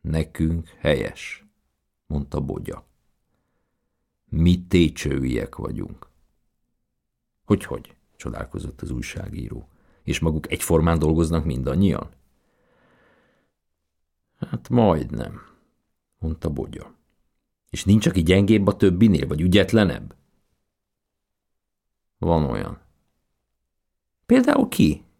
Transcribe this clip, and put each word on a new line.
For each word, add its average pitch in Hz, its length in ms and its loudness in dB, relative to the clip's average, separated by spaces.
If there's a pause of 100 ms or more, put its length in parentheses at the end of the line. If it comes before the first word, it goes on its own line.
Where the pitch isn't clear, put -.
„Nekünk 80 680 -2
helyes”, - 720 -4 (680)
mondta 71 320 -4
Bogya. - 460 -10 (1400)
„Mi 87 420 2
técsőiek 69 920 0
vagyunk.” - 520 -12 (1400)
„Hogyhogy?”, - 520 -4 (200)
csodálkozott - 640 -12
az 87 100 -10
újságíró. - 800 -10 (340)
„És 71 160 -4
maguk 80 320 -2
egyformán 80 480 0
dolgoznak 80 460 0
mindannyian?” 67 680 0 (2250)
„Hát - 320 -10
majdnem”, 80 720 0 (760)
mondta 80 320 -6
Bogya. - 440 -10 (760)
„És - 140 -8
nincs, 104 220 4
aki 92 160 2
gyengébb 98 440 4
a - 100 2
többinél, 95 500 4
vagy 76 140 -4
ügyetlenebb?” 92 760 2 (2000)
„Van 82 260 2
olyan.” 55 360 -6 (1500)
„Például 262 420 4
ki?” 78 360 0 (160)